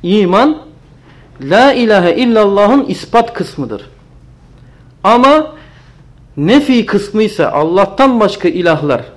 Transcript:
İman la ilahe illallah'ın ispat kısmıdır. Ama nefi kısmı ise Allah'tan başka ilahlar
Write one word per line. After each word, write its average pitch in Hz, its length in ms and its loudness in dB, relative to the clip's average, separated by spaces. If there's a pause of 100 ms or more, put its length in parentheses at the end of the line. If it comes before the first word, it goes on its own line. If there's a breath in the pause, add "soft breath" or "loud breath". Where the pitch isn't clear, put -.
İman 208 540 0 (840 soft breath)
la 220 320 2
ilahe 208 420 2
illallah'ın 214 720 2
ispat - 480 -4
kısmıdır. 127 560 -10 (1120 soft breath)
Ama 269 440 2 (920 loud breath)
nefi 240 480 2
kısmı - 380 -2
ise 208 240 -2
Allah'tan 196 720 0
başka 196 280 -2
ilahlar 151 540 -2 (160)